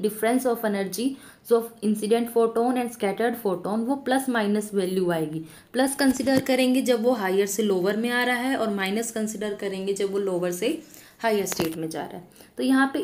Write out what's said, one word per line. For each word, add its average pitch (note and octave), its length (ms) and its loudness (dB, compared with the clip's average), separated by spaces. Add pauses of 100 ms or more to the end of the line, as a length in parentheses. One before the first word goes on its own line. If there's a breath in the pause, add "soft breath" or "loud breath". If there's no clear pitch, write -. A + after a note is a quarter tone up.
difference A3+ 460 0
of A#3 180 0
energies G#3 840 -4
of A#3 120 6 (220)
incident G#3+ 480 2
photon A#3 440 2
and A#3+ 140 -2
scattered A3 460 -2
photon, F#3 420 -2
वो B3 160 0
प्लस C4 340 0
माइनस G#3 440 0
वैल्यू F#3 380 0
आएगी। D#3+ 280 -2 (340 loud breath)
प्लस C4+ 220 0
कंसीडर C4 460 2
करेंगे B3+ 400 2
जब A3+ 220 2
वो B3 100 4
हायर G3 320 2
से G3+ 180 -2
लोअर G3 340 2
में A#3+ 120 -2
आ B3 140 0
रहा B3 140 2
है C4 200 0
और A3 120 -2
माइनस G3+ 420 -2
कंसीडर G#3+ 420 -4
करेंगे G3 400 -4
जब G3 180 -2
वो G3+ 80 -2
लोअर F3+ 320 0
से F#3+ 160 -4 (540 loud breath)
हायर G#3 240 2
स्टेट E3 320 -4
में D#3+ 120 -6
जा D3+ 120 -6
रहा - 160 -12
है। - 100 -16 (300 loud breath)
तो B3+ 60 -4
यहाँ C4 300 4
पे D4+ 100 -2